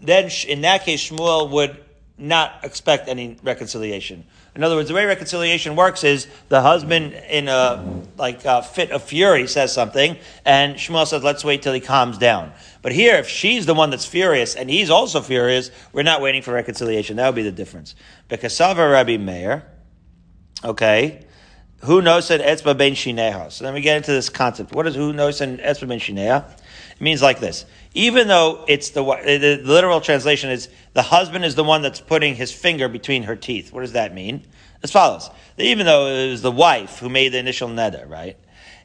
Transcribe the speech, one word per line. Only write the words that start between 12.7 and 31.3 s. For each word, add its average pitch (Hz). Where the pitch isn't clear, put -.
But 123
here, 214
if 139
she's 214
the 160
one 156
that's 131
furious 160
and 127
he's 175
also 170
furious, 127
we're 139
not 156
waiting 135
for 123
reconciliation. 113
That 127
would 127
be 113
the 101
difference. 90
Because 117
Sava 170
Rabbi 123
Meir, 98
okay, 113
who 170
knows 170
that 160
Etzba 143
Ben 139
Shineha? 113
So -
then 135
we 143
get 151
into 147
this 131
concept. 117
What 156
is 143
who 147
knows 147
and 127
Etzba 139
Ben 120
Shineha? 107
It -
means 147
like 135
this. 87
Even 233
though 165
it's 143
the, 143
the, 143
the 135
literal 175
translation 143
is 120
the 127
husband 175